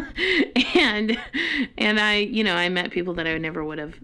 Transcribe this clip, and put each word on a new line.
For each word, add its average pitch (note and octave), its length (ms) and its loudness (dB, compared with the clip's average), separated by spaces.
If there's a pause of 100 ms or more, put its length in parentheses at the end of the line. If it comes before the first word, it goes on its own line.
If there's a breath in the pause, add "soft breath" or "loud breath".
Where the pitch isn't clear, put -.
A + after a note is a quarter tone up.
<laughs> E4+ 720 0
And, A3 400 2 (600 loud breath)
and G#3+ 200 2
I, G#3 200 4
you G#3+ 260 0
know, F#3+ 100 2
I F3 140 2
met F3+ 220 0
people F3 240 -2
that E3+ 120 -2
I D#3+ 120 0
never D#3+ 260 -4
would D#3 140 -6
have D3+ 260 -10